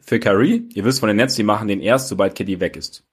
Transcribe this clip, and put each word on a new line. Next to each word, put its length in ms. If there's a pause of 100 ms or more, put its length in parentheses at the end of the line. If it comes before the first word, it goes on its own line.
Für 200
Kyrie, 520
ihr 120
wisst 160
von 80
den 80
Nets, 180
die 80
machen 260
den 120
erst, 280
sobald 280
K 80
D 160
weg 160
ist. 360